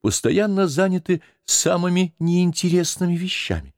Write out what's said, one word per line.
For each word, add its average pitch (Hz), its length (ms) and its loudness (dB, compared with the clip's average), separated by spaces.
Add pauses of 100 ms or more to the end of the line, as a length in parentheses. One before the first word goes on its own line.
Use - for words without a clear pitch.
постоянно 190 640 0
заняты 180 540 0 (220)
самыми 175 760 0
неинтересными 175 960 0
вещами. 92 600 -6